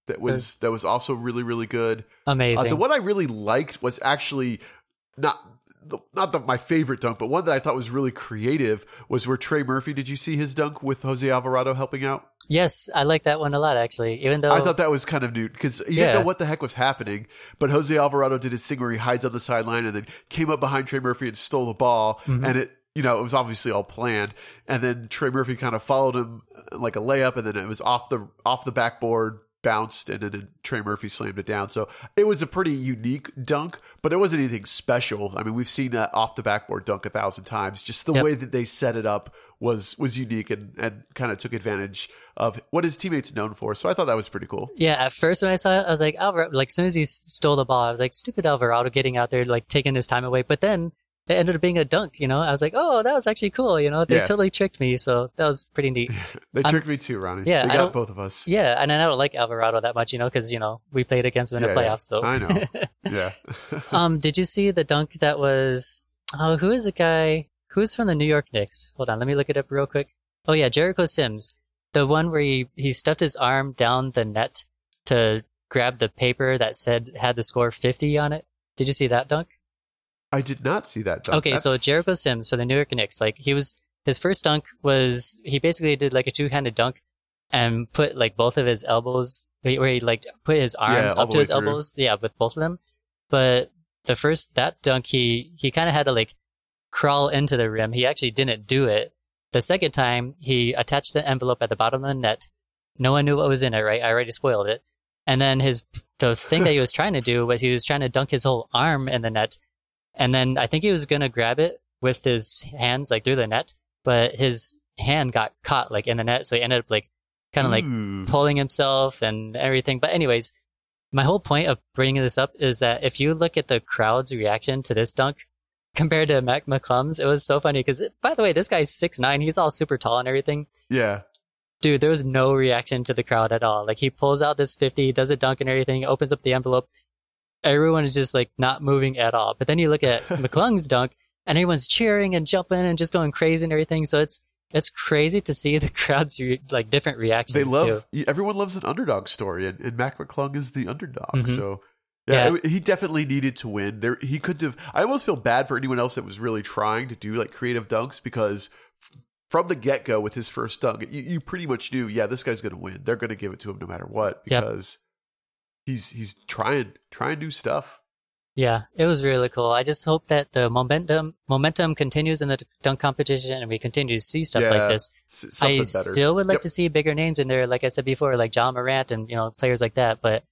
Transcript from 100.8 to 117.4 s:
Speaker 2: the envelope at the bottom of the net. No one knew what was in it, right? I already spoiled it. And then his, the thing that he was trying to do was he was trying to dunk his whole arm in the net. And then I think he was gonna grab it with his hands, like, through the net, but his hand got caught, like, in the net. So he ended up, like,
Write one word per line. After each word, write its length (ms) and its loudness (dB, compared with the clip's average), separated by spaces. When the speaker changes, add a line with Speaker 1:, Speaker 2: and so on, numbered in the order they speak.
Speaker 2:
the 140 0
envelope 340 0
at 80 0
the 60 -2
bottom 280 0
of 60 -4
the 100 0
net. 280 -2
No 120 4
one 140 4
knew 120 4
what 120 4
was 140 2
in 100 2
it, 80 2
right? 200 2
I 100 2
already 200 0
spoiled 360 0
it. 160 -2
And 160 2
then 180 2
his, 240 0
the 160 2
thing 280 0
that 80 4
he 80 4
was 120 2
trying 220 0
to 80 0
do 240 0
was 160 0
he 100 2
was 140 0
trying 160 0
to 80 -2
dunk 220 -2
his 120 0
whole 300 0
arm 340 2
in 140 -2
the 80 -2
net. 280 -2
And 180 2
then 240 2
I 100 0
think 160 -2
he 80 4
was 140 0
gonna 240 0
grab 300 0
it 220 0
with 220 0
his 380 2
hands, 340 2
like, 120 2
through 120 2
the 120 2
net, 260 -2
but 320 4
his 420 0
hand 360 0
got 200 0
caught, 280 0
like, 160 -4
in 100 0
the 60 -2
net. 220 0
So 100 0
he 60 2
ended 180 2
up, 100 -6
like, 200 -2